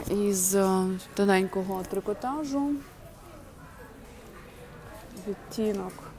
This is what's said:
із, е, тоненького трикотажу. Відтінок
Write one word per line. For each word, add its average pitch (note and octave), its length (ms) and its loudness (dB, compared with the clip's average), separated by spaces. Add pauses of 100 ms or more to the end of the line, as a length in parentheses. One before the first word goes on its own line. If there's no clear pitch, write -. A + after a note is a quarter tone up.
(100)
із, G3 440 4
е, F#3+ 320 6 (280)
тоненького F#3+ 760 4
трикотажу. C#4 800 0 (2500)
Відтінок G3 640 -2 (260)